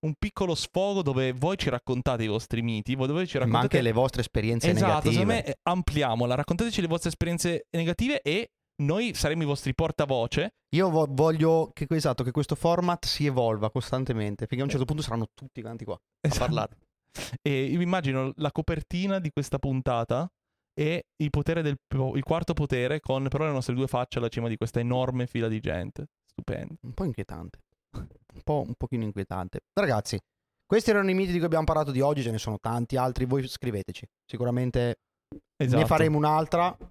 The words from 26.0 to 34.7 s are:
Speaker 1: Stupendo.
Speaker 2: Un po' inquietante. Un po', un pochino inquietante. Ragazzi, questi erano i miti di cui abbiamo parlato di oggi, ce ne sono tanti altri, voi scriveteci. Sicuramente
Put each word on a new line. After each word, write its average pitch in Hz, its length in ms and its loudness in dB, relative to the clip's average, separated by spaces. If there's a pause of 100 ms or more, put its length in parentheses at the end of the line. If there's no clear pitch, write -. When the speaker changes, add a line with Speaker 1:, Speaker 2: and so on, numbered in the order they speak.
Speaker 1:
Stupendo. - 560 -8
Speaker 2:
Un 123 100 -14
po' 190 120 -4
inquietante. 98 560 -8 (360)
Un - 480 -16
po', 151 220 0
un 120 80 -6
pochino 123 300 -4
inquietante. 95 560 -6 (120)
Ragazzi, 120 480 0 (460)
questi 226 240 2
erano 202 180 4
i 185 60 2
miti 190 180 0
di 175 60 2
cui 170 80 2
abbiamo 160 180 2
parlato 156 260 2
di 131 120 2
oggi, 143 200 2
ce 117 80 -2
ne 110 60 -2
sono 107 240 -4
tanti 120 380 -2
altri, 127 260 0
voi 131 240 0
scriveteci. 104 580 -8 (200)
Sicuramente 120 760 0 (560)